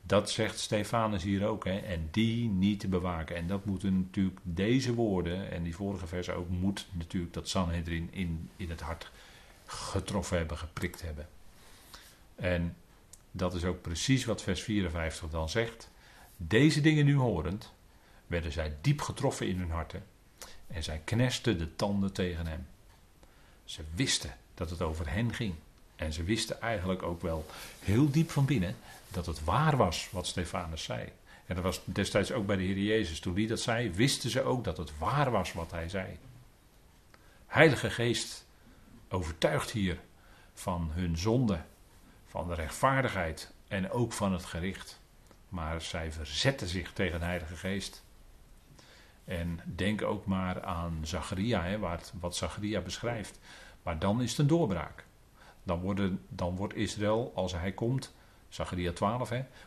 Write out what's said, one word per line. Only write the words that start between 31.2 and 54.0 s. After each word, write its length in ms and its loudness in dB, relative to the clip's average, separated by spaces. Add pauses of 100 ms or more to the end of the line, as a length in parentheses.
En 80 -4
dat 100 -2
was 200 0
destijds 480 2
ook 140 0
bij 100 2
de 60 0
Heer 160 0
Jezus. 420 2
Toen 140 -2
die 120 2
dat 140 -2
zei, 300 0
wisten 400 2
ze 120 2
ook 220 2
dat 120 -2
het 220 -8
waar 320 2
was 220 0
wat 180 -6
hij 180 -6
zei. 300 -6 (1300)
Heilige 440 6
Geest 560 0 (600)
overtuigt 640 0
hier 280 0 (560)
van 380 -2
hun 260 0
zonde, 440 2 (640)
van 220 -6
de 60 -2
rechtvaardigheid 1000 0 (160)
en 220 -2
ook 220 0
van 200 2
het 120 -2
gericht. 560 -6 (480)
Maar 340 -4
zij 300 -4
verzetten 560 0
zich 240 -4
tegen 260 0
de 80 -2
Heilige 300 -4
Geest. 480 -6 (1200)
En 400 -4
denk 380 0
ook 240 -2
maar 360 0
aan 400 -4
Zacharia, 600 0
hè, 160 -2
waar 200 -2
het, 220 -12
wat 160 -4
Zacharia 440 -2
beschrijft. 580 -6 (440)
Maar 160 -4
dan 240 2